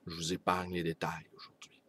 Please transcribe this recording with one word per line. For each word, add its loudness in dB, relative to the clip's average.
Je -8
vous 0
épargne 2
les 2
détails -2
aujourd'hui. -20